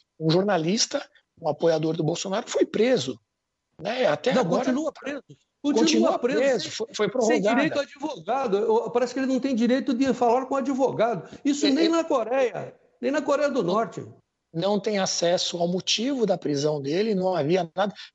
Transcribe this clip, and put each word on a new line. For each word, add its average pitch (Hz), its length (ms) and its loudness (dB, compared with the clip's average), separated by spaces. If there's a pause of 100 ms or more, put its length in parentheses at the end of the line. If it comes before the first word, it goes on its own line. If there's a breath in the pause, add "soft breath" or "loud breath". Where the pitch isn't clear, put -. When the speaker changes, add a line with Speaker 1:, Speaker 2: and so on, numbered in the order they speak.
(200)
Speaker 1:
um 160 100 2
jornalista, 185 720 0 (380 soft breath)
um 160 80 -2
apoiador 160 480 0
do 170 60 -2
Bolsonaro, 190 440 -4
foi - 180 2
preso, 196 540 0 (640)
né? 233 240 -2
Até 156 280 0
Speaker 2:
Não, 254 80 4
Speaker 1:
agora 208 240 0
Speaker 2:
continua 269 280 -2
preso. 277 300 -10 (380)
Speaker 1:
Continua 285 200 2
Speaker 2:
Continua 311 380 4
preso, 262 200 0
Speaker 1:
preso, 262 220 2
Speaker 2:
sem, 131 100 -10
Speaker 1:
foi, - 220 -8
foi 214 120 0
Speaker 2:
sem 196 60 -2
Speaker 1:
prorrogada. 220 440 2
Speaker 2:
direito - 240 0
a - 20 -2
advogado. 254 760 -4
Eu, 220 340 0
parece 240 220 0
que 277 60 -4
ele 262 80 -2
não 262 140 0
tem 277 120 0
direito 247 400 2
de 254 200 2
falar 247 320 2
com 262 100 -4
advogado. 233 880 -2
Isso 285 220 0
Speaker 1:
É, 285 60 4
Speaker 2:
nem 320 160 4
Speaker 1:
é, - 20 2
Speaker 2:
na 330 160 2
Coreia, 226 680 0 (280)
nem 247 100 0
na 302 100 0
Coreia 285 300 0
do 247 100 0
Norte. 180 460 -2 (460)
Speaker 1:
não 190 260 0
tem 208 200 -2
acesso 175 580 0
ao 175 100 0
motivo 220 580 0
da 185 120 0
prisão 151 440 -2
dele, 185 320 -2
não 185 220 0
havia 165 400 0
nada. 190 180 -2 (220 loud breath)